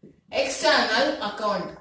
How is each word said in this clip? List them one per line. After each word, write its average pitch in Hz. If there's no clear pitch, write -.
எக்ஸ்டர்னல் 269
அக்கவுண்ட், 208